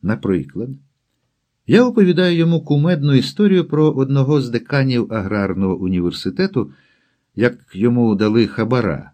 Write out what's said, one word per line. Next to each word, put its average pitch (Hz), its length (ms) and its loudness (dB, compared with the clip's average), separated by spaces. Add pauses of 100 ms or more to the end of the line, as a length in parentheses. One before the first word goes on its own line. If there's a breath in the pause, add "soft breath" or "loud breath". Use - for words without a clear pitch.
Наприклад, 98 680 -4 (960)
я 226 180 6
оповідаю 180 520 2
йому 165 240 2
кумедну 147 540 0
історію 180 500 2
про 151 260 2
одного 139 500 0
з 120 100 -6
деканів 123 640 -2
аграрного 98 640 -2
університету, 92 960 -4 (640 loud breath)
як 120 240 0 (140)
йому 117 420 0
дали 107 320 2
хабара 110 680 -4